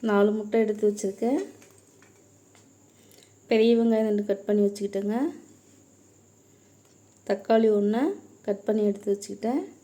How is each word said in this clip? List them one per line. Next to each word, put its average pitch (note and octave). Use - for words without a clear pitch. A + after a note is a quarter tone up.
நாலு G3+
முட்டை G#3+
எடுத்து G#3
வச்சிருக்கேன். G#3
பெரிய A#3
வெங்காயம் A3+
ரெண்டு G#3
கட் G3
பண்ணி G#3
வச்சுக்கிட்டேங்க. G3+
தக்காளி A3+
ஒண்ணு G#3
கட் D4
பண்ணி G#3+
எடுத்து G3+
வச்சுக்கிட்டேன். G#3+